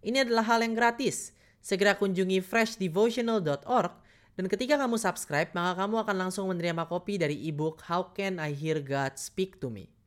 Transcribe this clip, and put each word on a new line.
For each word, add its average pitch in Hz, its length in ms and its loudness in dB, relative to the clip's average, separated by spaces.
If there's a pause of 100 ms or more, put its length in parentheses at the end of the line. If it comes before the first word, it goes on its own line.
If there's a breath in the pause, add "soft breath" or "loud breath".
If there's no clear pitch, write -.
Ini 254 240 0
adalah 226 240 2
hal 233 160 4
yang 226 80 -2
gratis. 233 640 0 (240 soft breath)
Segera 196 320 4
kunjungi 190 480 2
fresh 226 400 0
devotional 226 560 2
dot 151 320 0
org, 208 240 2 (400 soft breath)
dan 185 160 -4
ketika 254 320 2
kamu 233 160 2
subscribe, 165 560 0
maka 180 320 0
kamu 220 200 0
akan 208 120 0
langsung 185 320 -2
menerima 170 400 -2
kopi 180 320 -2
dari 151 160 0 (120)
ebook 156 360 -4
How 175 320 -2
Can 190 240 -4
I 151 120 -4
Hear 156 280 -2
God 135 400 -4
Speak - 400 -6
to 135 80 -6
Me? 101 240 -14 (140)